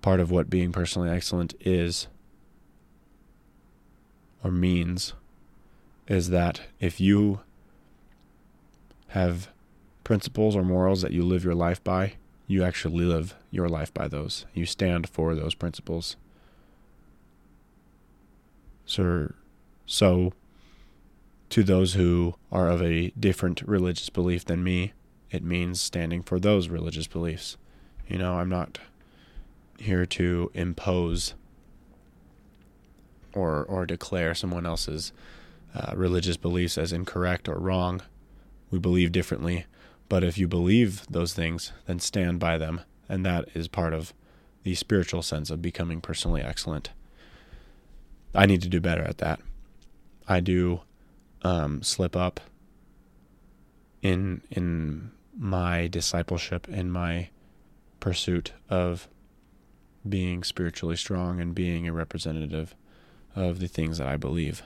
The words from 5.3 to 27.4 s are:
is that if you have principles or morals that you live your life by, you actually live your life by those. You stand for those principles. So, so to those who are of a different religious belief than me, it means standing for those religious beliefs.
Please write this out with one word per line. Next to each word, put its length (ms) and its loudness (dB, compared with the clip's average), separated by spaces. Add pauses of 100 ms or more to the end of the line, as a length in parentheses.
is 220 2
that 320 2 (160)
if 220 -2
you 400 6 (1700)
have 400 0 (560)
principles 520 2
or 60 2
morals 400 4
that 100 -2
you 100 2
live 220 2
your 100 2
life 280 0
by, 320 0 (320)
you 180 2
actually 400 0
live 300 0 (160)
your 180 -2
life 240 -4
by 160 -4
those. 460 -6
You 120 -2
stand 420 0
for 260 0
those 200 -2
principles. 640 -6 (2750)
So, 460 0 (540)
so 460 4 (1160)
to 120 4
those 320 6
who 400 4 (160)
are 180 2
of 140 2
a 280 0
different 520 0
religious 480 0
belief 340 0
than 200 -2
me, 300 0 (360)
it 140 -4
means 360 -2
standing 420 -4
for 180 -2
those 280 4
religious 380 -6
beliefs. 500 -6 (520)